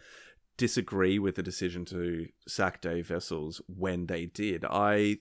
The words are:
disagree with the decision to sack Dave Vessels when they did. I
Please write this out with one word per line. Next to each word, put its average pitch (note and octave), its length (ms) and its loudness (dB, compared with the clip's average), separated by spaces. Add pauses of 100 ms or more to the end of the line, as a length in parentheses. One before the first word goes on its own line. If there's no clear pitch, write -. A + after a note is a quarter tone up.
(560)
disagree G2 640 4
with G2 180 0
the G2 60 -4
decision F2+ 440 -4
to F2 420 -4 (180)
sack - 340 0
Dave E2+ 260 -2
Vessels E2+ 640 -4
when F2+ 380 -2
they E2+ 200 -4
did. F#2 420 -4
I G#2 520 4